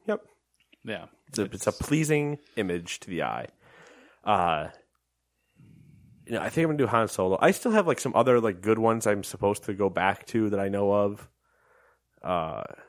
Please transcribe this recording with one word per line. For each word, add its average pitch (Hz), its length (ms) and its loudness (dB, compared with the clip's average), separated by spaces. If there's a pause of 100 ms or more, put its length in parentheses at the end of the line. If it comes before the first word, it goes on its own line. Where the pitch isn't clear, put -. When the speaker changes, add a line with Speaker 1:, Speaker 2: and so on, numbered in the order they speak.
Speaker 1:
yep." 208 140 -4 (640)
Speaker 2:
Yeah. 101 200 -10 (240)
Speaker 1:
It's - 100 -10
a, 107 60 0
it's - 240 -8
a 104 40 0
pleasing 147 680 0 (160)
image 87 440 -4
to - 100 -16
the 82 120 -4
eye. 58 240 -6 (800)
Uh, 87 460 0 (1600)
you 117 60 -8
know, 110 80 -2
I - 80 -4
think 165 160 0
I'm 160 60 2
gonna 151 80 -2
do 127 100 2
Han 113 180 4
Solo. 95 340 0
I 180 120 6
still - 180 -2
have, 208 160 4
like, 143 140 0
some - 160 -2
other, 120 240 6
like, 101 200 -2
good 107 200 2
ones 113 260 2
I'm 104 160 2
supposed - 440 -2
to 107 80 -4
go 98 140 0
back 92 380 0
to 107 240 0
that 101 80 0
I 98 100 0
know 101 240 0
of. 101 360 0 (960)
Uh, 80 380 -4 (260)